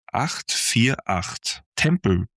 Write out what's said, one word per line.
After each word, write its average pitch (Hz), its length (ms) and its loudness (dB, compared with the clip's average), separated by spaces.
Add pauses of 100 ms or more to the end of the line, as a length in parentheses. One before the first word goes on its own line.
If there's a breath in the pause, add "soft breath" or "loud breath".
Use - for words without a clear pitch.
acht - 440 -4
vier - 520 2
acht - 580 -6 (120)
Temple 98 600 2